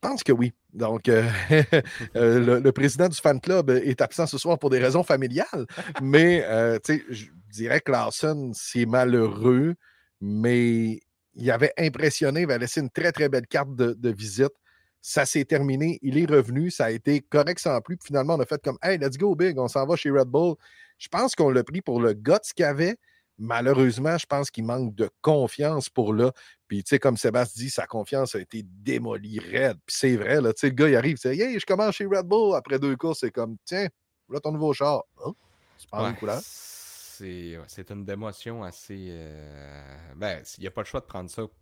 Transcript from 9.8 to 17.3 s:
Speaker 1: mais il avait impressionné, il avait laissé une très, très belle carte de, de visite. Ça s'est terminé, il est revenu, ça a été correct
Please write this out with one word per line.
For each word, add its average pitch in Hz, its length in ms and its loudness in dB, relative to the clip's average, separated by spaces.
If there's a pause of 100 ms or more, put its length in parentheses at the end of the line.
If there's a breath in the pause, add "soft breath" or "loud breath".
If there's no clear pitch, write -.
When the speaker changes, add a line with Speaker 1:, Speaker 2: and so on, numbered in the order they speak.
Speaker 1:
mais 113 760 0 (360)
il 120 160 -2
avait 120 260 2
impressionné, 151 640 0
il - 40 0
avait 131 140 0
laissé 120 220 -4
une 131 80 -4
très, 170 220 -2
très 151 180 0
belle 127 180 -2
carte 139 280 -2
de, 120 180 0
de 120 160 -2
visite. 107 440 -2 (480)
Ça - 240 0
s'est 143 200 0
terminé, 143 560 0
il 139 160 -2
est 170 120 2
revenu, 139 400 2
ça 143 160 -2
a 113 60 0
été 139 300 0
correct 147 380 0